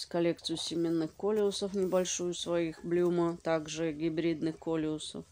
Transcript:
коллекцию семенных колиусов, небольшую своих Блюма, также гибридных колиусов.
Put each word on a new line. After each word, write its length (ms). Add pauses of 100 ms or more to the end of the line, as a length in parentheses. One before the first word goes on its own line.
коллекцию 480
семенных 600
колиусов, 580
небольшую 600
своих 520
Блюма, 580
также 480
гибридных 680
колиусов. 760